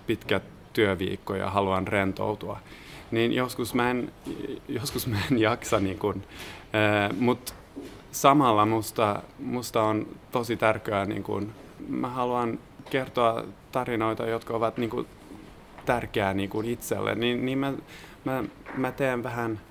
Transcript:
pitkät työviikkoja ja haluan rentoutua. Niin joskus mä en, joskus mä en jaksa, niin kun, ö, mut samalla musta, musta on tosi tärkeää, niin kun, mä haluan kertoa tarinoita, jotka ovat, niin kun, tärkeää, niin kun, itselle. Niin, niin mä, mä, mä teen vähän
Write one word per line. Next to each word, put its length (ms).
pitkät 360
työviikkoja 680
ja 60
haluan 380
rentoutua. 720
Niin 220
joskus 400
mä 180
en, 200
joskus 400
mä 100
en 80
jaksa, 400
niin 200
kun, 240
ö, 100
mut 360
samalla 540
musta, 560
musta 440
on 240
tosi 260
tärkeää, 480
niin 180
kun, 300
mä 220
haluan 500
kertoa 540
tarinoita, 540
jotka 280
ovat, 240
niin 120
kun, 180
tärkeää, 480
niin 160
kun, 160
itselle. 500
Niin, 300
niin 120
mä, 160
mä, 200
mä 140
teen 320
vähän 360